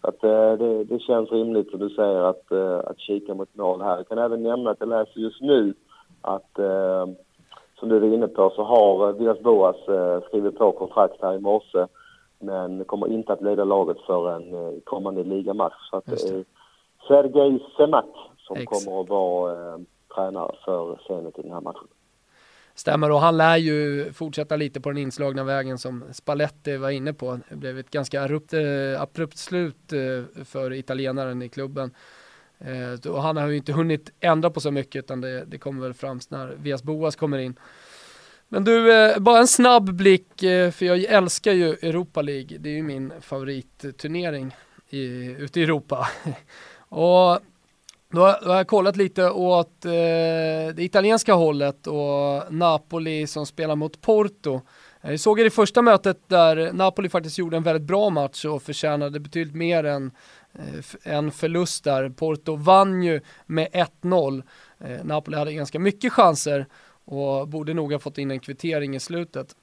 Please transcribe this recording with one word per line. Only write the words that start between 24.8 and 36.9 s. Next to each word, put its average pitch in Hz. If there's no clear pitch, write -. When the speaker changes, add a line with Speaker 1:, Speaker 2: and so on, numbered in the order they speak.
Speaker 2:
på 143
den 143
inslagna 135
vägen 135
som 127
Spalletti 147
var 135
inne 139
på. 127
Det 156
blev 131
ett 127
ganska 139
abrupt, 151
eh, 143
abrupt 156
slut, 170
eh, 131
för 131
italienaren 131
i 123
klubben. 135
Eh, 127
och 139
han 156
har 147
ju 147
inte 147
hunnit 156
ändra 165
på 165
så 143
mycket, 135
utan 127
det, 131
det 143
kommer 139
väl 127
fram 131
när 135
Villas 139
Boas 156